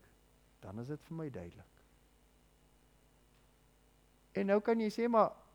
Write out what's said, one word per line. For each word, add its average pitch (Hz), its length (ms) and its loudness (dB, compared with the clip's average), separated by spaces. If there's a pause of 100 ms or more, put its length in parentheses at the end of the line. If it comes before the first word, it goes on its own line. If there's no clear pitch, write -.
(600)
dan 104 200 -12
is 120 80 -10
dit 147 140 -10
vir 165 160 -14
my 156 120 -8
duidelik. 87 460 -14 (2500)
En 196 140 0
nou 202 120 4
kan 226 200 2
jy 214 100 0
sê, 233 200 0
"Maar 214 220 6 (240)